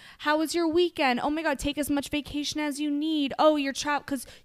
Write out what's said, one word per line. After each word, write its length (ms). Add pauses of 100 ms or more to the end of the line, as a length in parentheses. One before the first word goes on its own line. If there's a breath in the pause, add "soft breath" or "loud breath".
(200 loud breath)
how 180
was 160
your 120
weekend? 540
Oh 80
my 140
God, 160
take 180
as 140
much 180
vacation 520
as 200
you 100
need. 480
Oh, 180
you're 180
tra-, 260
'cause 260 (180 loud breath)